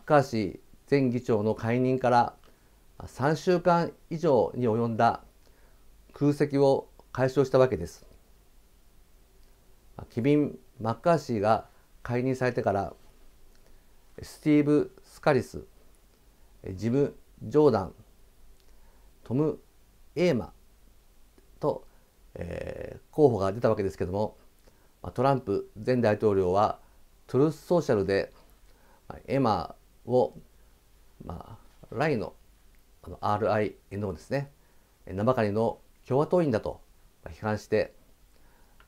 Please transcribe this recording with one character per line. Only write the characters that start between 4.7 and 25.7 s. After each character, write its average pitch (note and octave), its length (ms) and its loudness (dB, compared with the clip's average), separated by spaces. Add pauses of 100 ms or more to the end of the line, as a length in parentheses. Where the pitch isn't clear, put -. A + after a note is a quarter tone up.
ん A2+ 80 -4
だ A#2 260 2 (880)
空 C#3+ 200 2
席 D3 260 0
を C3+ 300 2 (240)
解 C3 180 0
消 C3+ 160 2
し C3 40 -10
た - 80 4
わ G3+ 100 6
け G2+ 80 -2
で E2 100 -6
す。 - 200 -20 (1900)
ま - 80 -14
あ、 - 60 -18
ケ A#2+ 100 -6
ビ C3+ 140 2
ン・ D3 240 0 (220)
マ A2 120 -4
ッ - 80 -8
カ F3 120 2
ー D#3+ 60 2
シ B2 160 -6
ー G#2 60 -2
が G#2+ 260 2 (360)
解 B2 200 -4
任 C3 140 -2
さ C3 80 -4
れ B2 80 0
て A#2+ 100 -4
か G#2 100 0
ら、 G2 200 -4 (1300)
ス - 200 -18
テ D3 200 4
ィ - 0 -
ー C#3+ 40 2
ブ・ D3 380 2
ス - 180 -20
カ D3+ 120 2
リ A#2+ 100 2
ス、 - 220 -12 (1120)
ジ G2+ 160 -4
ム・ C#3 240 0 (280)
ジ A2 140 -4
ョ D3+ 120 6
ー - 20 8
ダ G2+ 120 0
ン、 - 120 -10 (1300)
ト A2+ 100 -8
ム・ D3 240 -2 (560)
エ E3+ 180 2
ー - 20 2
マ G2 180 -6 (1080)
と、 - 280 -4 (480)
え - 640 -10
ー、 - 20 -20 (100)
候 D3 200 4
補 A2 80 -2
が F#2+ 140 0
出 A#2 80 -8
た A2+ 100 2
わ G#2+ 60 2
け G#2 60 -4
で F#2+ 80 -2
す - 60 -18
け G2 80 -4
ど F2 80 -6
も、 G#2+ 240 -4 (640)
ま F2+ 60 -12
あ、 - 40 -14
ト B2 100 -4
ラ C3+ 100 4
ン B2+ 80 0
プ G2 340 -6